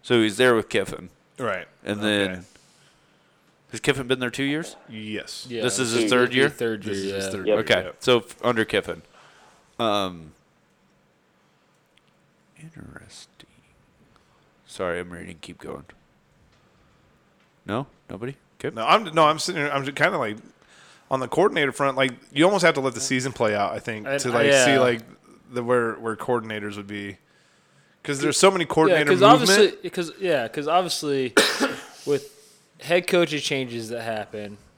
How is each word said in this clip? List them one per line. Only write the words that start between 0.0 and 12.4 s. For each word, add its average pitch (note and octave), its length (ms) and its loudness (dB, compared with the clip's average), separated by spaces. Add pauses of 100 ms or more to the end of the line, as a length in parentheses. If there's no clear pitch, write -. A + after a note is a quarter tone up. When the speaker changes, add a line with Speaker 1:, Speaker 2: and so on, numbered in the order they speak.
Speaker 1:
So A#2+ 180 4
he's G#2+ 160 2
there B2 180 6
with A2 140 0
Kiffin. F#2 400 -4 (300)
Speaker 2:
Right. G2 280 -6 (180)
Speaker 1:
And G#2 160 -6
Speaker 2:
Okay. G2+ 340 0
Speaker 1:
then, F2+ 100 -14 (1300)
has A2 100 -10
Kiffin C3+ 260 -2
been C3 140 0
there B2 80 -2
two C3+ 160 -4
years? D3+ 320 -4 (140)
Speaker 2:
Yes. G#2+ 580 -12
Speaker 3:
Yeah, A#2 140 -6
Speaker 1:
This B2 160 -2
is A#2+ 160 -2
Speaker 3:
this A#2+ 80 2
Speaker 1:
his G#2+ 100 0
third B2 220 2
year? C#3 160 4
Speaker 3:
Third A2+ 340 -4
year, G#2 100 -6
Speaker 2:
This G2 100 -6
is G2 80 -6
his G2 120 -6
Speaker 3:
yeah. F#2+ 60 -6
Speaker 2:
third F#2+ 160 -6
Speaker 4:
Yep. - 0 -
Speaker 2:
year, G#2+ 120 4 (200)
Speaker 1:
Okay. F#2 80 -4
Speaker 2:
yeah. F2 140 -12
Speaker 1:
So, B2 180 4
f-, - 260 -8
under A2+ 220 0
Kiffin. F2 340 -4 (760)
Um, F#2+ 540 -4 (2250)